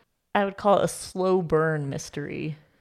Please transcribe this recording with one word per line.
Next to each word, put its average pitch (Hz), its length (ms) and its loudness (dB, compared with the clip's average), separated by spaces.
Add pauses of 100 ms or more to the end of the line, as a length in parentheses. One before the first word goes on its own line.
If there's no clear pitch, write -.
(340)
I 202 100 4
would 196 120 -6
call 202 220 4
it - 60 2
a - 40 2
slow 185 540 0
burn 156 480 0
mystery. 147 680 -8 (240)